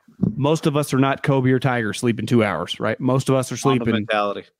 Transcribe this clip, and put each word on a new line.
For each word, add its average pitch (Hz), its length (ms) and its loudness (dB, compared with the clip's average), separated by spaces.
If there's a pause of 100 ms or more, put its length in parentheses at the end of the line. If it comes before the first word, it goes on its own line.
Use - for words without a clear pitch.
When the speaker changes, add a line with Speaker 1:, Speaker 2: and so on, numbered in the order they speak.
(360)
Speaker 1:
Most 147 300 0
of 147 100 0
us 147 160 -2
are 139 60 0
not 135 240 2
Kobe 131 300 2
or 131 80 2
Tiger 120 340 -2
sleeping 110 320 -2
two 117 180 4
hours, 90 360 -2
right? 110 200 -2
Most 131 300 0
of 135 60 4
us 127 160 -2
are 127 180 -2
Speaker 2:
Mamba 120 160 2
Speaker 1:
sleeping 113 80 2
Speaker 2:
mentality. 104 540 -2 (120)